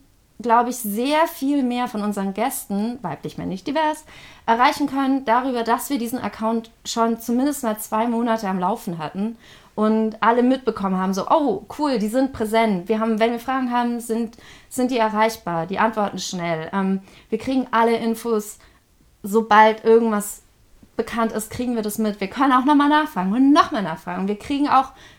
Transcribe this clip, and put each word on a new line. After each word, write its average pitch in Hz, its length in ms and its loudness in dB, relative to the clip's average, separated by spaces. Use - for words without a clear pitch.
glaub 233 260 4
ich, 247 100 -6
sehr 269 500 0
viel 285 340 -2
mehr 247 260 -2
von 214 140 -6
unseren 202 320 -2
Gästen, 226 720 -4
weiblich, 160 340 -10
männlich, 180 260 -8
divers, 311 420 -2
erreichen 262 400 2
können 269 380 -2
darüber, 240 380 0
dass 240 280 -2
wir 277 80 -2
diesen 233 200 -4
Account 226 520 -4
schon 226 360 0
zumindest 262 440 -2
mal 220 140 -4
zwei 220 300 -2
Monate 226 400 -2
am 190 120 -2
Laufen 180 380 -2
hatten 196 400 -6
und 220 460 0
alle 240 220 4
mitbekommen 220 540 0
haben, 185 160 0
so, 185 160 -4
„Oh, 277 360 0
cool, 285 220 0
die 208 80 0
sind 262 260 0
präsent. 214 540 0
Wir 220 120 0
haben, 220 200 0
wenn 233 120 2
wir 233 80 -4
Fragen 262 320 -4
haben, 240 280 -2
sind, 226 380 -4
sind 254 220 0
die 262 80 0
erreichbar, 214 680 0
die 190 120 -4
antworten 214 400 0
schnell.“ 170 540 -4
Ähm, 190 280 0
wir 214 100 -2
kriegen 262 320 -2
alle 226 260 2
Infos, 226 640 -4
sobald 220 600 4
irgendwas 226 580 4
bekannt 226 360 -2
ist, 220 180 -6
kriegen 247 260 -4
wir 220 60 -2
das 214 160 -4
mit. 214 240 -2
Wir 190 60 -4
können 269 260 0
auch 254 120 4
nochmal 285 220 6
nachfragen 294 460 0
und 269 180 6
nochmal 311 300 4
nachfragen. 180 460 -6
Wir 208 100 -2
kriegen 277 320 -2
auch 254 200 4